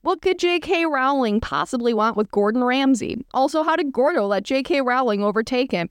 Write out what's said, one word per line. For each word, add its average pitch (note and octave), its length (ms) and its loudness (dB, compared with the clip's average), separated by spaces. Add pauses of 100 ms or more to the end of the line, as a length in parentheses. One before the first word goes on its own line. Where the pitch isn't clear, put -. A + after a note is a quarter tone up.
What E4+ 220 -2
could F#4 160 2
J F4 200 2
K E4 280 0
Rowling C4 520 2
possibly A#3 540 -2
want G#3+ 240 0
with G#3 140 -2
Gordon G#3+ 320 2
Ramsay? C4 600 0 (120)
Also, C#4 260 0
how D#4+ 140 0
did D#4 160 -2
Gordo C4 340 2
let G3+ 160 0
J C4 220 -2
K C#4 180 0
Rowling B3 420 0
overtake A3+ 480 0
him? F3 200 -2